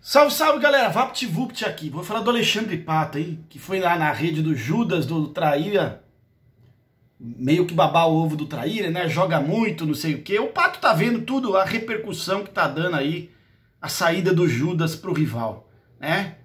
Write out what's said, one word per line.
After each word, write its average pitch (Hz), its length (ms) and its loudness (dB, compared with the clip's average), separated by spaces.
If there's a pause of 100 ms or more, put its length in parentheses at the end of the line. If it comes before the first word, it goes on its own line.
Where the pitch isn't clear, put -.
Salve, 285 300 6
salve, 302 260 2
galera! 269 300 4
VaptVupt 226 720 -2
aqui. 156 240 -6
Vou 151 160 -8
falar 220 180 -4
do 220 100 0
Alexandre 208 440 0
Pato, 156 440 -2
hein? 160 280 -6
Que - 120 -20
foi 190 200 -4
lá 175 160 2
na 156 160 2
rede 156 300 -2
do 156 140 2
Judas, 165 500 0
do 156 220 -2
Traíra. 160 760 0 (1160)
Meio 127 480 0
que 165 80 -6
babar 165 320 4
o 160 80 4
ovo 160 200 2
do 147 120 -6
Traíra, 180 420 -4
né? 170 180 -2
Joga 170 320 2
muito, 170 460 0
não 151 80 0
sei 151 220 -2
o 127 80 -10
quê. 202 160 0
O - 80 0
Pato 359 320 0
tá - 120 4
vendo 226 300 2
tudo, 254 340 -2
a 190 80 6
repercussão 208 800 -4
que 196 60 -12
tá 170 180 0
dando 160 280 -2
aí 156 340 -2 (500)
a - 80 -12
saída 180 460 2
do 170 160 4
Judas 160 460 0
pro 175 180 -6
rival, 117 560 -2 (300)
né? 165 460 -4